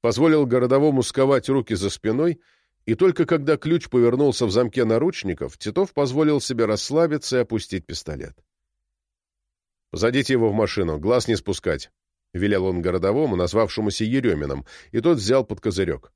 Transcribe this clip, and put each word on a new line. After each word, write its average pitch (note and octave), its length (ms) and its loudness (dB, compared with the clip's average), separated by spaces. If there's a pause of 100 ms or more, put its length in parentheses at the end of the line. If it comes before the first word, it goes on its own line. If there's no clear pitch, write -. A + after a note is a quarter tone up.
Позволил C#3+ 460 2
городовому B2+ 560 2
сковать C3+ 480 2
руки B2 240 0
за F#2+ 160 -2
спиной — D3+ 500 -2 (460)
и A2+ 80 0
только F3 320 2
когда D3+ 320 0
ключ - 320 -2
повернулся B2+ 560 2
в G2+ 40 0
замке A#2+ 340 2
наручников, A2+ 720 -2
Титов F3+ 340 -4
позволил C#3+ 480 0
себе A#2+ 240 -2
расслабиться C#3+ 720 -2
и B2 40 2
опустить G#2 440 -4
пистолет. D#2 580 -12 (1500)
"Посадите B2 420 0
его A2+ 160 4
в G2+ 60 0
машину, F#2+ 440 -2
глаз A2+ 300 0
не A2+ 80 2
спускать", — F2 540 -4 (420)
велел F#2+ 320 0
он F2+ 160 -2
городовому, F#2+ 560 0
назвавшемуся G2+ 680 -2
Ереминым, D#2+ 600 -2 (280)
и A2+ 80 -2
тот D#3+ 180 2
взял A2+ 260 2
под G#2 160 -10
козырёк. F2+ 560 -4